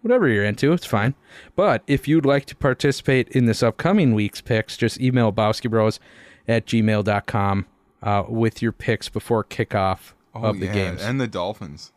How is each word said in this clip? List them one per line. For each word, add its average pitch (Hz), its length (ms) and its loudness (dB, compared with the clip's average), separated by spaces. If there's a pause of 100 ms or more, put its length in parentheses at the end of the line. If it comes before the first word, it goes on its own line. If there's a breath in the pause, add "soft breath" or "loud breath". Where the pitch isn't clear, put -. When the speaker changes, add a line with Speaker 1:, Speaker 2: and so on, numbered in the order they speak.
Speaker 1:
whatever 233 260 2
you're 107 180 2
into, 104 280 0
it's 170 120 0
fine. 113 300 0 (400 loud breath)
But 175 320 2
if 139 220 0
you'd 151 180 4
like 139 200 2
to - 100 -18
participate 135 720 0
in 127 160 2
this 113 180 2
upcoming 156 500 2
week's 104 280 -2
picks, - 360 -2
just - 240 -2
email 123 320 2
bowski 110 380 -2
bros 110 300 0 (480 loud breath)
at 113 180 0
gmail 107 380 2
dot 104 220 -2
com, 98 400 0 (360)
uh, 101 260 0
with 113 320 -2
your 113 120 0
picks - 360 -4
before 110 360 -2
kickoff 95 720 -4 (200)
Speaker 2:
Oh, 113 120 -4
Speaker 1:
of 104 120 -2
the 92 80 -4
Speaker 2:
yeah, 95 60 -4
Speaker 1:
games. 92 300 -4
Speaker 2:
and 123 180 -2
the 123 80 -2
Dolphins. 90 680 -10